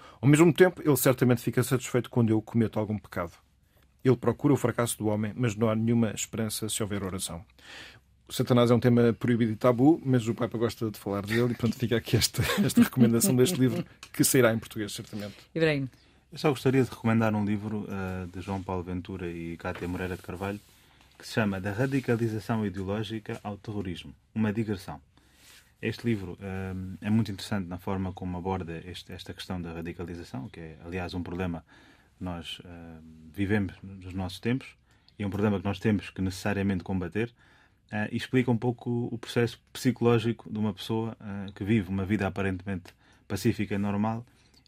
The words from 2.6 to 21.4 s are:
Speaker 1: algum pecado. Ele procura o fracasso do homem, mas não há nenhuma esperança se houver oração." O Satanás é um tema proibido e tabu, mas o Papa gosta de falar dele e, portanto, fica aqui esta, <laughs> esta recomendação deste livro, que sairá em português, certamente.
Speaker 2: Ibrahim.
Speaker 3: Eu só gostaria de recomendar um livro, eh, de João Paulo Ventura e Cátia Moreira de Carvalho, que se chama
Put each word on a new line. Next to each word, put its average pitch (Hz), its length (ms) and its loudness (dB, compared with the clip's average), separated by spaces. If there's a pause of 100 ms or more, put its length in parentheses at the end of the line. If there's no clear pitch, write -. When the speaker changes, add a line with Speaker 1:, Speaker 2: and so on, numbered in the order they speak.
Speaker 1:
algum 107 180 -2
pecado. 87 340 -8 (720)
Ele 127 140 4
procura 139 360 2
o 120 40 4
fracasso 117 400 0
do 107 100 -2
homem, 107 280 0
mas 120 200 0
não 110 140 2
há 110 60 2
nenhuma 113 360 2
esperança - 560 -6
se 110 160 -4
houver 101 200 -4
oração." 90 400 -8 (840)
O - 40 -12
Satanás 120 360 4
é 120 60 8
um 113 60 4
tema 120 320 6
proibido 117 400 0
e - 20 -4
tabu, 127 480 6
mas 127 240 2
o 107 80 0
Papa 113 220 -4
gosta 110 340 -2
de - 80 -12
falar 98 260 -4
dele 113 180 0 (100)
e, - 20 -2
portanto, 113 220 -2
fica 117 180 0
aqui 113 220 0
esta, - 240 0 (100)
<laughs> - 100 0
esta 233 220 6
recomendação 117 500 4
deste 127 240 4
livro, 131 280 2 (260)
que - 100 -2
sairá 123 320 6
em 113 60 0
português, 104 320 -8
certamente. 104 420 -10 (220)
Speaker 2:
Ibrahim. 151 320 0 (420)
Speaker 3:
Eu 156 80 -16
só 156 120 2
gostaria 131 340 4
de 120 60 0
recomendar 113 440 2
um 104 120 0
livro, 104 440 -4
eh, 92 440 -6
de 92 80 -10
João 98 200 -4
Paulo 92 220 -4
Ventura 90 480 -6
e 85 240 -8
Cátia 87 320 -8
Moreira 90 300 -6
de - 40 -14
Carvalho, 98 380 -8 (580)
que - 80 -20
se - 100 -8
chama 101 260 0